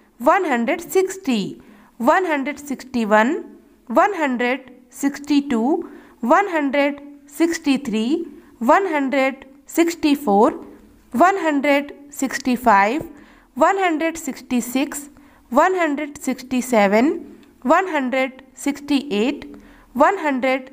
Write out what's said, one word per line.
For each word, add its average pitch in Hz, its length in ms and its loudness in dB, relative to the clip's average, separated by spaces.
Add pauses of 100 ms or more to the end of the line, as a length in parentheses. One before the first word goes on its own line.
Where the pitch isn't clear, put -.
(180)
one 339 260 2
hundred 262 360 -2
sixty, 262 800 -2 (360)
one 311 260 2
hundred 285 340 -4
sixty-one, 233 880 0 (420)
one 349 280 2
hundred 262 580 -4 (180)
sixty-two, 285 1000 -2 (320)
one 349 280 2
hundred 285 520 0 (260)
sixty-three, 277 1000 -2 (320)
one 320 300 4
hundred 269 580 -2 (200)
sixty-four, 285 840 2 (640)
one 359 260 4
hundred 285 540 0 (180)
sixty-five, 240 960 0 (460)
one 339 240 2
hundred 330 400 -2
sixty-six, - 920 -6 (400)
one 320 260 4
hundred 302 440 -4
sixty-seven, 247 1160 0 (260)
one 330 240 2
hundred 262 560 -4 (120)
sixty-eight, 277 1000 -4 (380)
one 339 260 4
hundred 262 540 -2